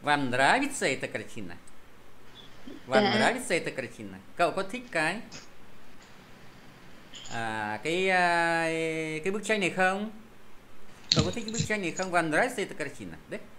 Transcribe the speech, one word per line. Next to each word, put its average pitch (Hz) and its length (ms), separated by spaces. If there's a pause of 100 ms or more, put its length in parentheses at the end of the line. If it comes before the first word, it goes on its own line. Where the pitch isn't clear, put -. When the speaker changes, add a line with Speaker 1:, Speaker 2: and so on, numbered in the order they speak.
Speaker 1:
Вам 143 280
нравится 190 560
эта 135 200
картина? 104 480 (1300)
Вам 131 160
Speaker 2:
Dạ. - 120
Speaker 1:
нравится 214 400
эта 156 200
картина? 110 420 (180)
Cậu 170 160
có 190 120
thích 247 280
cái, 170 280 (2250)
à, 110 500
cái, 180 260
à, 170 540 (600)
cái 190 100
bức 208 100
tranh 214 160
này 175 100
không? 190 400 (1040)
Cậu - 100
có 180 60
thích 220 140
cái 220 80
bức - 140
tranh 214 140
này 160 100
không? 185 200
Вам 165 200
нравится 214 320
эта - 140
картина? 139 400 (120)
Đấy. 208 100 (200)